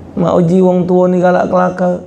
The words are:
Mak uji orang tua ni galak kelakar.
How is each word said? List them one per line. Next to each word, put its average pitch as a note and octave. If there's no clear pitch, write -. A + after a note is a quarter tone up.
Mak E3+
uji F3+
orang F3+
tua F3+
ni F3+
galak F3+
kelakar. F3+